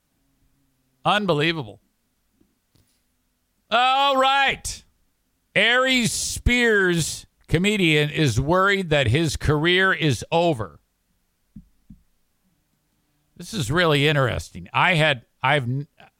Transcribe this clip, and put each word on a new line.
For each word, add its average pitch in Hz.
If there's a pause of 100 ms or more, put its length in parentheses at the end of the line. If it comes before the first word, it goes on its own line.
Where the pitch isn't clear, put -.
(1040)
Unbelievable. 165 (1900)
All 262
right. 269 (720)
Aries 247
Spears, 208 (220)
comedian, 165
is 139
worried 185
that 143
his 151
career 180
is 151
over. 143 (2500)
This -
is 139
really 151
interesting. 104
I 165
had, 147 (160)
I've, 139
n-, 135 (320)